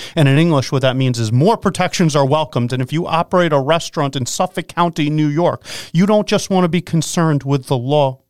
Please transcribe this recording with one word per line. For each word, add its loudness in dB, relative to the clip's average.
And 4
in 4
English, 2
what 0
that 0
means 0
is -2
more 4
protections -2
are 4
welcomed. -2
And -4
if -6
you -4
operate 0
a 2
restaurant -2
in -4
Suffolk -4
County, 0
New 0
York, 0
you 4
don't 2
just -2
want 2
to 0
be 0
concerned 0
with -2
the 0
law 0